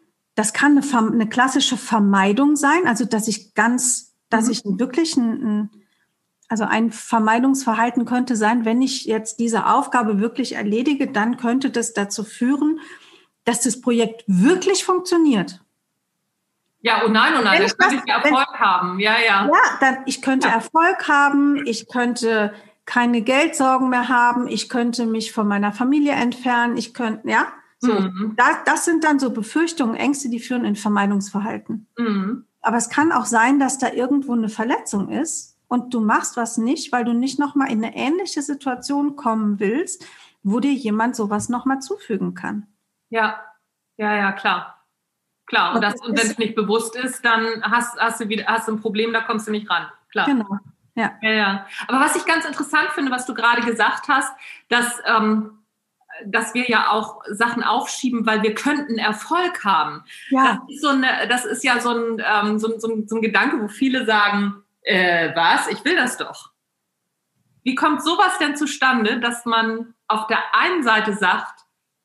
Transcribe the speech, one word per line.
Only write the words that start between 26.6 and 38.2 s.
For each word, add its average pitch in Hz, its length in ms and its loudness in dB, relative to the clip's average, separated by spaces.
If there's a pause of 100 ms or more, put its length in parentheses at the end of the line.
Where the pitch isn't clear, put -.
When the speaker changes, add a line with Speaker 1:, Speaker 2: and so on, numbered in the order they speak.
Speaker 1:
ich 226 180 -8
könnte, 220 340 -6
ja, 226 200 2 (300)
so. 240 140 0
Speaker 2:
Mhm. 196 440 -2
Speaker 1:
Da, 294 280 2
das 311 200 0
sind 320 200 0
dann 302 140 4
so 262 120 0
Befürchtungen, 233 640 -2
Ängste, 277 360 -2
die 233 100 -4
führen 240 240 -4
in 208 120 0
Vermeidungsverhalten. 202 1080 -2 (120)
Speaker 2:
Mhm. 214 480 -4 (160)
Speaker 1:
Aber 226 140 0
es 233 120 -2
kann 311 240 2
auch 233 140 0
sein, 233 340 4
dass 262 180 0
da - 140 -2
irgendwo 277 400 0
eine 226 160 0
Verletzung 220 640 -4
ist - 460 -6 (120)
und 247 260 -2
du 233 60 0
machst 240 360 0
was 233 220 -4
nicht, 254 340 -2
weil 247 120 0
du 233 80 0
nicht 262 260 -2
noch 285 160 -2
mal 269 160 0
in 220 140 -2
eine - 120 -8
ähnliche 302 460 -2